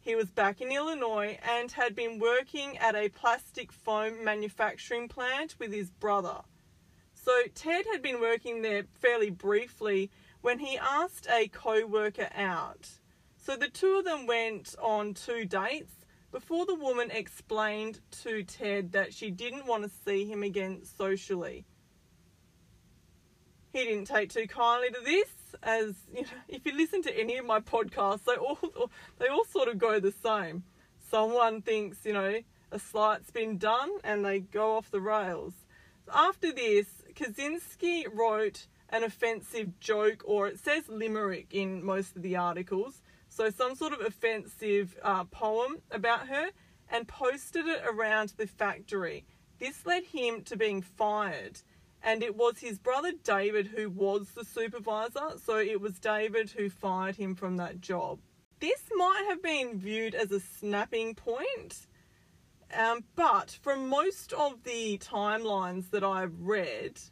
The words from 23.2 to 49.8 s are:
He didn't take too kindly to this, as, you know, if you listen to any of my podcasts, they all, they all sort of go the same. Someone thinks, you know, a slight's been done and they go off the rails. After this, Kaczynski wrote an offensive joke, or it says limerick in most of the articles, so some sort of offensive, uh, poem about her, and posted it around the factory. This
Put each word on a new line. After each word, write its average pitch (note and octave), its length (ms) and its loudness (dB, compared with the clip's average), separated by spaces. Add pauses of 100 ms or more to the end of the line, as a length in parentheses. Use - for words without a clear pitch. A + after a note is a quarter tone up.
He C4 100 0
didn't G#3 220 -2
take G#3+ 240 -6
too A3+ 180 -4
kindly B3 420 4
to A#3+ 140 -6
this, D#4+ 240 4 (340)
as, A3 340 0 (180)
you B3 80 -6
know, - 60 -6 (200)
if - 180 -12
you C#4+ 120 0
listen E4 240 2
to - 180 -2
any A#3 180 0
of B3 80 -6
my A3 140 4
podcasts, G#3+ 640 0
they B3 120 4
all, C#4+ 540 -2 (300)
they - 80 2
all D4+ 160 4
sort C4+ 240 2
of A3+ 100 0
go G#3+ 220 4
the G3 140 2 (100)
same. F3+ 400 0 (480)
Someone A3+ 500 4
thinks, G#3 440 -2
you G#3+ 80 0
know, G3+ 260 0 (320)
a G#3 80 -6
slight's G#3+ 520 2
been A3 260 -2
done A#3 320 2 (120)
and G#3 220 0
they G3 160 0
go G#3+ 380 0
off - 140 -4
the G3 100 -2
rails. F#3 520 0 (600)
After E4 400 4
this, G#3+ 320 4 (300)
Kaczynski D4+ 920 -4
wrote G#3+ 580 2 (220)
an A3+ 140 2
offensive A3 800 -2
joke, G#3+ 440 2
or G3+ 220 4
it G3 100 -6
says D4+ 300 0
limerick G#3+ 640 -2
in F#3+ 320 -2
most F#3+ 320 -2
of F3+ 60 -10
the F3+ 160 -2
articles, F3+ 640 -2 (260)
so A3 220 0
some B3+ 260 0
sort D#4 160 -2
of C4+ 80 -4
offensive, G#3 1040 0
uh, F#3 220 2
poem A#3 540 0 (120)
about A#3 380 0
her, D4+ 220 -2 (380)
and A#3 200 -2
posted C#4+ 580 0
it E4 180 0
around G#3+ 520 2
the G#3+ 100 -2
factory. F#3+ 800 -4 (340)
This C4+ 260 -8